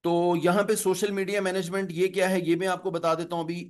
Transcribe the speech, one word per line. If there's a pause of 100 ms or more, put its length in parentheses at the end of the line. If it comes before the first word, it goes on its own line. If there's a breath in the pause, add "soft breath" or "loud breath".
तो
यहाँ
पे
सोशल
मीडिया
मैनेजमेंट
ये
क्या
है
ये
मैं
आपको
बता
देता
हूँ
अभी।